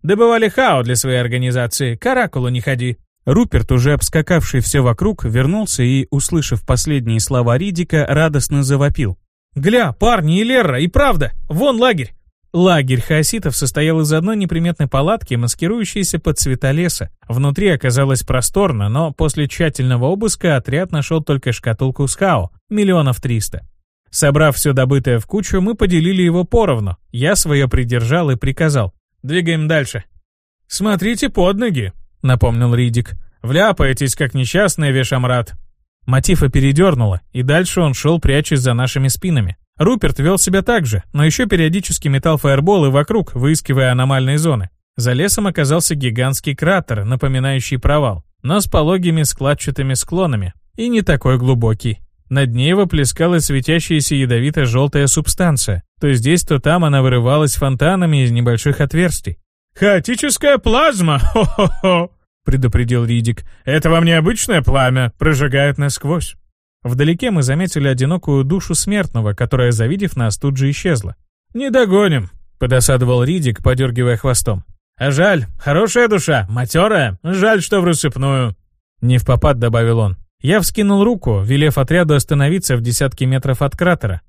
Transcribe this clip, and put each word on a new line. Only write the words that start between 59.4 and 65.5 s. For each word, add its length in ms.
«Хаотическая 840
плазма! 600
<laughs> 140
Хо-хо-хо!» 800
предупредил 600
Ридик. 400
«Это 260
вам 140
не 80
обычное 500
пламя, 560
прожигает 600